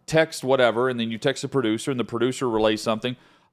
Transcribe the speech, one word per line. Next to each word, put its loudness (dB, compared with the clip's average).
text 0
whatever, 4
and -2
then -4
you -8
text -2
the -6
producer, 0
and -2
the -2
producer -2
relays 2
something. -2